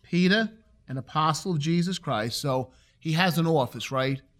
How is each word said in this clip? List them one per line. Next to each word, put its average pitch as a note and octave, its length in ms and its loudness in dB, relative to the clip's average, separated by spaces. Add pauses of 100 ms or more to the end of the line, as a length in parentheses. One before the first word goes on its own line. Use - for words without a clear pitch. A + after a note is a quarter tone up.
Peter, F#3+ 480 2 (380)
an C3 100 -6
apostle D#3 540 -2
of D#3+ 60 0
Jesus E3+ 400 0
Christ, A2+ 420 -4
so C3 300 -2 (300)
he E3 120 -4
has E3 260 2
an E3 80 2
office, C3 440 0
right? C3+ 300 -2 (200)